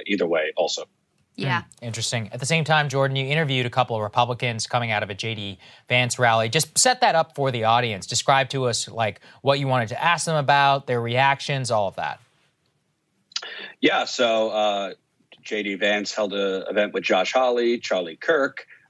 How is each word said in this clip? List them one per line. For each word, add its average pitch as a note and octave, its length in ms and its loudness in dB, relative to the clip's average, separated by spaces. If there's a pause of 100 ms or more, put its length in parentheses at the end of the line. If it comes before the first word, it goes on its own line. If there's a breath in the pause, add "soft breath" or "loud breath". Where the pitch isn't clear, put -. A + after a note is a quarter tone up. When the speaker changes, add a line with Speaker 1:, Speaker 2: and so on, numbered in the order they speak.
Speaker 1:
either G2 200 0
way D#2 300 0
also. E2 300 -2 (500)
Speaker 2:
Yeah. A#2+ 260 -2
Speaker 3:
Hmm. - 240 -20
Interesting. A2+ 460 -6
At B2 80 -10
the B2+ 60 -4
same D#3+ 180 0
time, D3+ 240 2
Jordan, C3+ 280 0
you C3+ 100 -2
interviewed C#3 380 0
a A#2 60 -4
couple A#2+ 240 0
of G#2+ 80 -2
Republicans A#2 640 -2
coming A#2+ 240 -2
out G#2+ 140 0
of F#2+ 60 -6
a G2+ 40 -10
J A2+ 200 -6
D G2+ 240 -8 (300 loud breath)
Vance B2 300 2
rally. A2+ 300 4
Just D#3 280 -2
set B3+ 260 4
that G3+ 120 6
up D#3+ 220 0
for C3+ 160 0
the A2+ 120 -2
audience. A2+ 420 2
Describe C3+ 440 2
to C3 140 -2
us, A2+ 240 -2
like, G#2+ 320 -4 (220 loud breath)
what C#3 180 2
you C3+ 80 -2
wanted B2 220 0
to - 120 -8
ask E3 240 0
them D#3+ 100 0
about, C#3 520 4
their B2 120 0
reactions, C3 720 0
all G#2+ 160 2
of F2+ 100 -6
that. D#2 220 -6 (1600 loud breath)
Speaker 1:
Yeah, B2+ 240 2
so, A2+ 460 0
uh, G2+ 440 0 (480)
J - 200 -4
D G2+ 140 -4
Vance G#2 360 0
held G2+ 220 -2
an F#2+ 340 -2
event G2+ 240 0
with F#2+ 120 -4
Josh F#2 280 2
Hawley, A#2+ 460 2
Charlie F2 380 -4
Kirk, C#3 500 0 (240 soft breath)